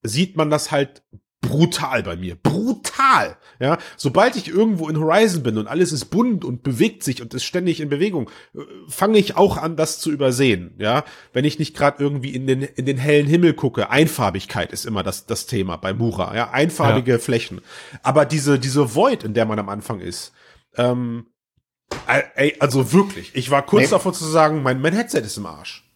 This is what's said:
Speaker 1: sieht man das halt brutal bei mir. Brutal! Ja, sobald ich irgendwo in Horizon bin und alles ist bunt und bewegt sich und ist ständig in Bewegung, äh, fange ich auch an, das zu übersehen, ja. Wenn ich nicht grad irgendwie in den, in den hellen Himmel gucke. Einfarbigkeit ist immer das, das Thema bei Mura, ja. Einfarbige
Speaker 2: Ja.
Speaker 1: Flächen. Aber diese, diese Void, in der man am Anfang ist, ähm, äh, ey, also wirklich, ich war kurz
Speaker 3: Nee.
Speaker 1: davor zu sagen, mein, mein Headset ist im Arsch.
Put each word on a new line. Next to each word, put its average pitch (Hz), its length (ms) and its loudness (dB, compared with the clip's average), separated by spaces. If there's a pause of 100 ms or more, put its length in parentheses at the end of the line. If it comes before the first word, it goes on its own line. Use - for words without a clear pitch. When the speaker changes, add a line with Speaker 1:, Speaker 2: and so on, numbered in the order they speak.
Speaker 1:
sieht 151 340 -2
man 156 140 0
das 151 200 -2
halt 143 320 -2 (380)
brutal 135 600 0
bei 87 140 -8
mir. 87 260 -8
Brutal! 214 920 0 (220)
Ja, 147 200 0 (180)
sobald 190 400 2
ich 185 120 -8
irgendwo 180 400 0
in 156 100 -2
Horizon 170 440 4
bin 110 160 0
und 104 80 -4
alles 156 260 0
ist 139 140 -6
bunt 220 380 0
und 123 180 -8
bewegt 139 400 0
sich 131 200 -6
und 113 120 -14
ist 127 100 -6
ständig 180 360 -2
in 151 80 -6
Bewegung, 151 420 -2 (240)
äh, - 60 -14 (280)
fange 208 300 2
ich 196 180 2
auch 185 200 4
an, 160 200 -4
das 156 220 -2
zu - 120 -4
übersehen, 127 680 2
ja. 113 260 0 (280)
Wenn 127 120 0
ich 147 140 -2
nicht - 180 -4
grad 143 240 2
irgendwie 143 300 -2
in 131 160 -6
den, 131 160 0
in - 240 -6
den 135 120 0
hellen 147 280 4
Himmel 170 280 4
gucke. 120 360 -2
Einfarbigkeit 110 840 0
ist - 140 -8
immer 104 160 -4
das, - 240 -6
das 110 200 -6
Thema 92 300 -4
bei 95 160 -6
Mura, 104 420 -2
ja. 117 160 -4
Einfarbige 127 640 2
Speaker 2:
Ja. 117 60 2
Speaker 1:
Flächen. 117 420 -4 (420)
Aber 143 220 4
diese, 143 340 0
diese 127 360 0
Void, 220 300 2
in 107 100 -6
der 113 120 2
man 107 120 -2
am 98 100 -6
Anfang 101 320 -8
ist, 90 320 -12 (440)
ähm, 120 500 -2 (800)
äh, 139 160 2 (140)
ey, 147 240 0
also 131 320 0
wirklich, 190 420 2
ich 127 160 -6
war 139 160 2
kurz 208 180 4
Speaker 3:
Nee. 269 60 2
Speaker 1:
davor 185 220 0
zu - 120 -8
sagen, 156 380 2
mein, 131 180 0
mein 160 140 0
Headset 233 260 -2
ist 107 160 -10
im 104 100 -10
Arsch. 78 500 -16